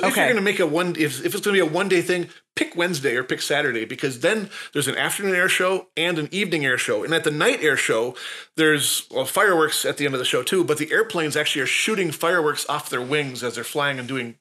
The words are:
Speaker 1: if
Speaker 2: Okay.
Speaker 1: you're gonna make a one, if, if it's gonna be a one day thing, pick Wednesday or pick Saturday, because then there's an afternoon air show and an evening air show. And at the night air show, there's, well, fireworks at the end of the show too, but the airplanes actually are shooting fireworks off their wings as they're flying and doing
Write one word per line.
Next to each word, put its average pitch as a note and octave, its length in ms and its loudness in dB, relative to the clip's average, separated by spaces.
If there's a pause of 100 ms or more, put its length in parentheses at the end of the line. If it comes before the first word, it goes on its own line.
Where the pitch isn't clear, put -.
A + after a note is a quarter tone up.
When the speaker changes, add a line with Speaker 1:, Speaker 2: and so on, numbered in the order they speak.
Speaker 1:
if G3 80 2
Speaker 2:
Okay. G3 80 2
Speaker 1:
you're D3 80 4
gonna A3 120 2
make G3 200 2
a F3 40 4
one, E3+ 320 0
if, C#3 280 0
if F3 100 -2
it's F#3 80 -6
gonna G3+ 120 2
be F#3+ 40 6
a F3 60 6
one F3+ 240 0
day F3 120 4
thing, F3 280 -2 (260)
pick - 220 -2
Wednesday C#3+ 400 0
or B2+ 80 0
pick - 160 -4
Saturday, C3 420 0
because B2+ 380 -4
then G3 280 0 (220)
there's C#3+ 160 -2
an C3+ 80 -2
afternoon F#3 400 -2
air F3+ 140 4
show F#3 480 0
and E3+ 200 0
an D3 140 -4
evening E3+ 340 -2
air B2+ 120 2
show. A2 260 0
And D3 100 -2
at E3 120 2
the D#3 60 0
night G3 300 0
air D3 140 4
show, B2 400 0 (400)
there's, D3+ 560 2
well, B2+ 140 -2
fireworks F3 580 2
at C3+ 140 -2
the C#3+ 80 0
end C3+ 100 0
of B2+ 40 -2
the B2+ 60 -2
show B2+ 180 0
too, F#3 200 2
but D3+ 140 0
the D3 160 -4
airplanes E3 420 0
actually D3+ 280 0
are E3+ 40 -2
shooting G3 460 0
fireworks E3 560 0
off C#3+ 200 -4
their B2+ 120 -2
wings C3 420 -2
as A#2 120 -2
they're A2+ 100 -8
flying C#3+ 340 -2
and B2 80 -8
doing A#2+ 340 -6